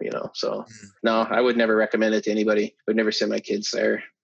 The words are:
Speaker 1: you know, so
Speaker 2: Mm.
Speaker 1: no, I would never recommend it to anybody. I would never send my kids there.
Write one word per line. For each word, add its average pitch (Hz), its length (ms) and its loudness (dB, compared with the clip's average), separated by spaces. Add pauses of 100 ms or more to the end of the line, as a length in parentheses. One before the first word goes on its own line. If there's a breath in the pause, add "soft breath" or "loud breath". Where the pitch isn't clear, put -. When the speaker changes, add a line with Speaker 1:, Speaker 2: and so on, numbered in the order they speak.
Speaker 1:
you - 100 -6
know, - 240 -6
so 110 260 -6
Speaker 2:
Mm. - 260 -18 (160)
Speaker 1:
no, 113 260 2
I 110 120 2
would 123 160 4
never 113 180 4
recommend 110 400 2
it 104 100 0
to 107 60 -2
anybody. 107 360 2
I - 200 -16
would 110 100 0
never 110 140 2
send 107 220 -2
my 107 80 -2
kids 107 320 -4
there. 107 320 -2 (200)